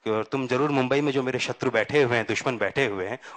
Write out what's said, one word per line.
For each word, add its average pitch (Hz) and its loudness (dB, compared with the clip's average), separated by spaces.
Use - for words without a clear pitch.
कि 113 -2
और 107 0
तुम 131 -4
जरूर 135 0
मुंबई 135 2
में 147 2
जो 131 0
मेरे 127 -2
शत्रु 127 -2
बैठे 113 2
हुए 120 2
हैं, 110 0
दुश्मन 117 -2
बैठे 185 0
हुए 98 -2
हैं, 117 -8